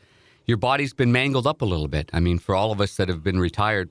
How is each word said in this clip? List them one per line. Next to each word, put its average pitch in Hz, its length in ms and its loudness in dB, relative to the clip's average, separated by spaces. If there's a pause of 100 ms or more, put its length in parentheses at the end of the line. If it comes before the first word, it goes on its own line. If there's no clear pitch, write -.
(460)
your 117 120 2
body's 131 360 0
been 120 200 2
mangled 131 340 2
up 156 140 -2
a 127 40 -2
little 82 220 0
bit. 76 260 -4
I 82 60 0
mean, 87 200 2
for - 160 -2
all 107 180 0
of 101 80 -2
us 101 160 -4
that 95 100 0
have 82 160 -4
been 92 160 0
retired 95 520 -2